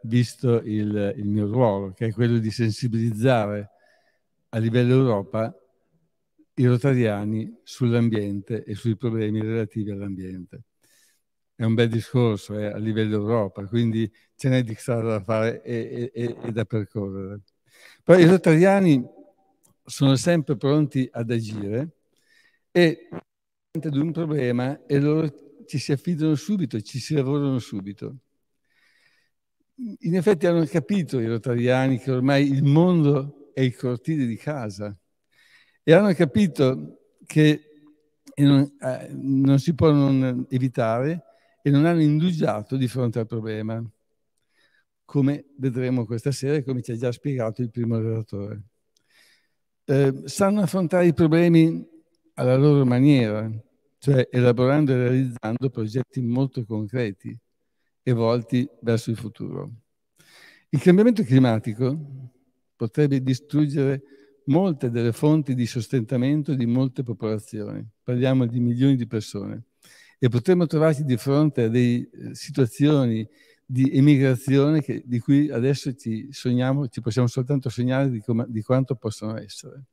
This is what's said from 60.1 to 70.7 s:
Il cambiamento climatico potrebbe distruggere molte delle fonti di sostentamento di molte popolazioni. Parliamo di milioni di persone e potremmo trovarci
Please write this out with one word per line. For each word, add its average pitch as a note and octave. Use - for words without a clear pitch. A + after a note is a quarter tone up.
Il C#3+
cambiamento G#3
climatico C3
potrebbe C#3
distruggere C#3
molte D3
delle A#2
fonti D3+
di B2
sostentamento C3
di A#2+
molte B2+
popolazioni. G#2+
Parliamo B2+
di A#2+
milioni B2
di A#2+
persone G#2+
e B2+
potremmo E3+
trovarci D3+